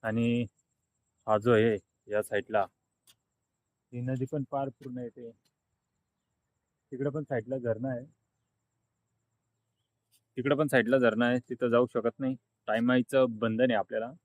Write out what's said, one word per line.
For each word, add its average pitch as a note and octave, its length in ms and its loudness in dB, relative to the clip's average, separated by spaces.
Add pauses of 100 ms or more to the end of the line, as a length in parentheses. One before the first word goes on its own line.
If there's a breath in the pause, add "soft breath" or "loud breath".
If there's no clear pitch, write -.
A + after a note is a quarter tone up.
आणि A#2 420 0 (800)
हा A2 100 4
जो A2+ 160 4
आहे A2 220 4 (360)
या G#2 120 0
साईडला, G#2 420 -2 (1300)
ही B2 80 -8
नदी B2+ 300 -2
पण D3 200 -4
पार C#3 180 -4
पूर्ण B2+ 300 -14
येते. A#2+ 300 -12 (1600)
तिकडं C#3 180 -4
पण D3 140 -6
साईडला B2+ 340 -4
झरणं A#2+ 320 -4
आहे, B2 140 -8 (2250)
तिकडं C#3 180 2
पण D3 120 0
साईडला B2+ 300 4
झरणं A#2+ 280 4
आहे, B2 140 2 (100)
तिथं B2 200 -2
जाऊ A#2+ 240 4
शकत A2+ 260 -2
नाही, C3 160 -4 (320)
टायमाचं B2 720 2
बंधन A#2 320 2
आहे A2 60 2
आपल्याला. A2+ 340 -4 (140)